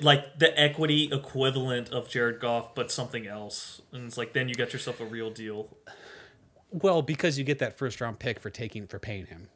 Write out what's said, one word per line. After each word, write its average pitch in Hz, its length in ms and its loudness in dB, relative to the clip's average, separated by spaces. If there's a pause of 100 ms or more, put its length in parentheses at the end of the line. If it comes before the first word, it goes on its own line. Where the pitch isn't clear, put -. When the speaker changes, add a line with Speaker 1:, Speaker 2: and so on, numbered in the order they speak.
Speaker 1:
get, 147 40 -2
like, 143 340 6
the 160 220 8
equity 151 500 4
equivalent 131 800 0
of 123 220 -6
Jared 117 300 0
Goff, 117 340 -2
but 123 180 -2
something 117 340 -2
else? 104 540 -6 (100)
And 123 140 -12
it's 117 140 -6
like, 117 160 -6
then 127 160 0
you 120 40 -4
got 120 200 -2
yourself 127 260 -4
a 117 60 -6
real 113 240 -6
deal. 107 440 -8 (960)
Speaker 2:
Well, 175 300 4
because 151 380 0
you 135 60 -2
get 139 160 0
that 120 180 -2
first 127 240 -4
round 113 160 -6
pick 120 200 -4
for 107 120 -10
taking, 107 360 -8
for 101 120 -10
paying 98 260 -8
him, 85 320 -18